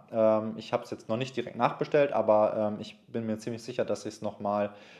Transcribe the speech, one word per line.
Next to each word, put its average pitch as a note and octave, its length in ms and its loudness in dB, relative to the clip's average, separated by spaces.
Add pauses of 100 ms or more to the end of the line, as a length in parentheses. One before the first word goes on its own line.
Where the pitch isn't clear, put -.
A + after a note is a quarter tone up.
(140)
Ähm, A2 420 4
ich - 160 -12
hab's - 200 -4
jetzt - 180 -10
noch A2+ 80 0
nicht C3 180 -6
direkt - 220 -6
nachbestellt, C#3+ 560 2
aber, G#2+ 420 4
ähm, G#2+ 240 0
ich - 180 -14 (100)
bin A2+ 180 -6
mir G#2+ 140 -2
ziemlich A#2 220 -8
sicher, A#2+ 220 -2
dass G2+ 220 -4
ich's - 160 -10
noch G#2 180 -8
mal, G#2 300 0 (300)